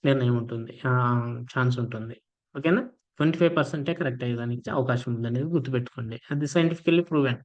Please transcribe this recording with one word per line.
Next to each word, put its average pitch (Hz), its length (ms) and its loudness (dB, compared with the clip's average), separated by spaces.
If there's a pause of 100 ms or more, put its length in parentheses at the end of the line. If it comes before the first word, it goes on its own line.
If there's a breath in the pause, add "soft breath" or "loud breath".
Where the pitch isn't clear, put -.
నిర్ణయం 127 320 4
ఉంటుంది, 117 480 -6
ఆ, 131 60 2 (640)
ఛాన్స్ 127 220 2
ఉంటుంది. 110 420 -6 (360)
ఓకేనా? 165 240 2 (360)
ట్వంటీ 165 200 2
ఫైవ్ 170 200 4
పర్సెంటే 151 360 0
కరెక్ట్ 127 300 -4
అయ్యేదానికి 120 460 -4
అవకాశం 123 460 0
ఉందనేది 117 300 -2
గుర్తుపెట్టుకోండి. 123 760 -4 (120)
అది 147 140 -2
scientifically 170 640 2
proven. 139 360 2